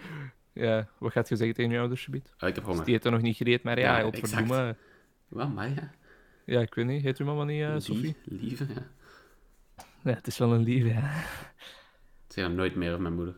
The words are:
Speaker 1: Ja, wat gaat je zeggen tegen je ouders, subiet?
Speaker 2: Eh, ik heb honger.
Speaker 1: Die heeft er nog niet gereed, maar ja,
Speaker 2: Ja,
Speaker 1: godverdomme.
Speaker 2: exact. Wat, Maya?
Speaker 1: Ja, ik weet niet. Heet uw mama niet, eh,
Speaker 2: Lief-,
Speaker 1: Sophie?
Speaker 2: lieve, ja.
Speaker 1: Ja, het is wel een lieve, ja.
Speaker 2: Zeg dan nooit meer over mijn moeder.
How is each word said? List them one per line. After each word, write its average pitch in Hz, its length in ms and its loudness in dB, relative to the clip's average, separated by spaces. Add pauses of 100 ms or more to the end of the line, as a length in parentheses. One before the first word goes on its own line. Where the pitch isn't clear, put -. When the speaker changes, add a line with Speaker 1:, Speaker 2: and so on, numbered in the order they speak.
(540)
Speaker 1:
Ja, 110 340 0 (100)
wat 117 140 -4
gaat - 180 0
je 123 60 0
zeggen 113 200 2
tegen 117 160 2
je 120 80 2
ouders, 123 220 -2
subiet? 135 360 -10
Speaker 2:
Eh, 92 120 -2
ik 92 60 -2
heb - 80 -6
honger. 90 200 0
Speaker 1:
Die 120 100 4
heeft 110 120 4
er 120 60 4
nog 117 100 4
niet 117 160 2
gereed, 123 260 2
maar 120 160 0
ja, 123 180 6
Speaker 2:
Ja, 110 60 4
Speaker 1:
godverdomme. 110 560 0
Speaker 2:
exact. 120 200 -2 (480)
Wat, 135 260 -4
Maya? 117 380 -6 (540)
Speaker 1:
Ja, 123 160 2
ik 113 120 -2
weet 117 120 0
niet. 139 180 0
Heet 131 140 0
uw 139 80 -2
mama 147 180 0
niet, 151 180 -2
eh, 151 120 -2
Speaker 2:
Lief-, 151 100 -2
Speaker 1:
Sophie? 127 400 -2
Speaker 2:
lieve, 113 420 -6 (100)
ja. - 120 -8 (1160)
Speaker 1:
Ja, 127 100 2
het - 140 -6
is 120 100 -4
wel 120 160 4
een 117 100 6
lieve, 120 240 4
ja. 143 360 0 (1040)
Speaker 2:
Zeg 95 180 -4
dan 87 100 0
nooit 92 200 0
meer 87 140 0
over 87 120 -2
mijn 85 140 -2
moeder. 87 220 -4